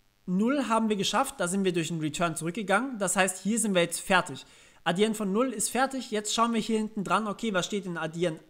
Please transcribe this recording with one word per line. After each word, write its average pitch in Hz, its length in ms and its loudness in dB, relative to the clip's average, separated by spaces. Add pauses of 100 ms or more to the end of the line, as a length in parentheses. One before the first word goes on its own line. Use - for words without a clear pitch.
(280)
null 220 400 2
haben 226 220 2
wir 214 80 2
geschafft, 208 420 0
da 175 80 0
sind 196 160 0
wir 185 100 2
durch 165 140 0
den 170 120 -4
Return 156 360 -2
zurückgegangen. 202 640 -2
Das 180 160 0
heißt, 190 260 0
hier 220 180 0
sind 202 140 0
wir 175 80 4
jetzt 170 200 0
fertig. 175 440 0 (380)
Addieren 208 320 2
von 202 160 -2
null 240 200 2
ist 208 180 -4
fertig. 262 420 -2
Jetzt 208 240 -2
schauen 233 180 2
wir 226 80 2
hier 220 160 0
hinten 214 260 -4
dran, 185 240 0
okay, 208 260 -2
was 180 120 2
steht 196 200 -4
in 175 120 -6
Addieren 160 400 -2 (120)